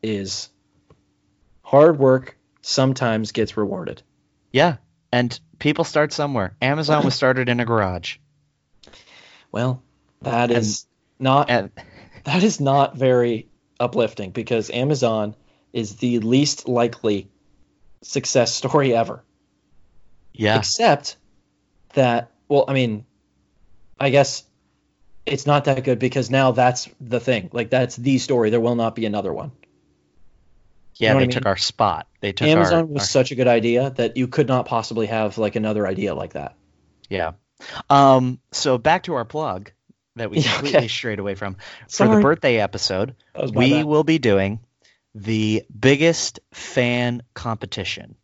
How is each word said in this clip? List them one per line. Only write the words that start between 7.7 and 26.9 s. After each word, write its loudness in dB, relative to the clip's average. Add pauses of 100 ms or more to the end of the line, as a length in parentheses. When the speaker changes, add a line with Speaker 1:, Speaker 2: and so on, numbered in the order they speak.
Speaker 1:
Well, -4 (400)
that 0
Speaker 2:
And 4
Speaker 1:
is -4 (340)
not 2
Speaker 2:
and 0 (520)
Speaker 1:
that 0
is 0
not 2
very 0 (300)
uplifting -2
because -4
Amazon -2 (380)
is -8
the 0
least 0
likely -2 (760)
success -2
story 0
ever. -4 (1080)
Speaker 2:
Yeah. 2
Speaker 1:
Except 0 (760)
that, 2 (180)
well, 2
I -4
mean, -2 (920)
I 0
guess 2 (840)
it's -6
not 4
that 0
good 0
because -2
now 4
that's 2 (140)